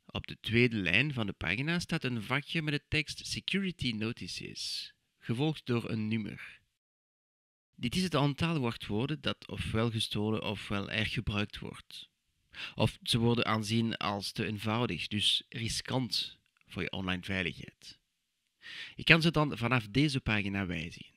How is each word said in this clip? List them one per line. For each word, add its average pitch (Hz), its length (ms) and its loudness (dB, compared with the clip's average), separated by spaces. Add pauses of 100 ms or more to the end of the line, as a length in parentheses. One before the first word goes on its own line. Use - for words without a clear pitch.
Op - 220 -6
de - 120 -12
tweede 113 380 4
lijn 101 360 2
van 117 120 -2
de 98 80 -4
pagina 139 460 0
staat 165 240 -2
een 123 200 -2
vakje 139 380 -2
met 151 120 0
de 143 140 -2
tekst - 380 -2
Security 180 680 -2
Notices, - 1000 -6 (260)
gevolgd 143 460 0
door 117 240 0
een 110 180 0
nummer. - 520 -4 (1160)
Dit 123 200 -4
is 185 80 2
het 180 120 -2
aantal 147 440 4
wachtwoorden 123 600 -2
dat - 260 -4
ofwel 110 440 0
gestolen 107 520 0
ofwel 101 480 -4
erg 104 220 0
gebruikt 104 460 -2
wordt. - 520 -14 (640)
Of - 280 0
ze - 140 2
worden 117 280 4
aanzien 110 520 2
als 101 340 -2
te 107 140 -2
eenvoudig, 107 640 0
dus - 420 2
riskant - 880 -2 (300)
voor - 140 -6
je 80 100 -2
online 92 320 -2
veiligheid. - 760 -4 (960)
Je - 80 -10
kan 160 180 8
ze 165 100 6
dan 151 260 2
vanaf 117 300 2
deze 135 320 2
pagina 101 460 2
wijzigen. 85 520 -6